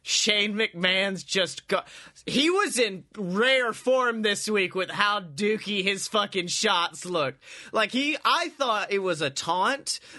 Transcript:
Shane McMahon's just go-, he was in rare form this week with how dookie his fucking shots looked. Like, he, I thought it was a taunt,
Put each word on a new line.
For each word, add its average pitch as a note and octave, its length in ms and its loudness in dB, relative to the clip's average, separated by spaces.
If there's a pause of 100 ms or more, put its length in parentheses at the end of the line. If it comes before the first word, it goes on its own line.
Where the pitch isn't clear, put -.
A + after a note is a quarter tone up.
Shane G#3 540 0
McMahon's F#3+ 680 0
just - 460 -2
go-, F#3+ 120 6 (440)
he D4 240 2
was F#4 280 2
in G3+ 260 0 (140)
rare A3+ 560 2
form B3 480 2
this G#3 280 0
week G3 260 0
with F3+ 140 -2
how G3+ 320 2
dookie G3 640 -2
his G3 260 -2
fucking G3+ 380 -2
shots F3 580 -2
looked. D3+ 360 -4 (300)
Like, G#3+ 200 0
he, C#4+ 340 -2
I D#4 240 2
thought G#3+ 420 -2
it G3 80 0
was F3 220 -2
a D3 80 0
taunt, F#3 680 -2 (200)